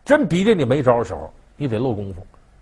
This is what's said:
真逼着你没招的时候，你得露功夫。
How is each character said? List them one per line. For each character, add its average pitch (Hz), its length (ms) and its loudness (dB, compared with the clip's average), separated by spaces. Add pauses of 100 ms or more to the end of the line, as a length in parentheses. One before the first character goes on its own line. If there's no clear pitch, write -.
真 285 240 2
逼 175 160 0
着 226 100 4
你 170 100 2
没 147 200 0
招 123 160 4
的 117 40 -2
时 92 120 -8
候， 80 160 -12 (260)
你 143 100 -6
得 113 120 -2
露 123 160 -2
功 101 180 -8
夫。 85 120 -16 (360)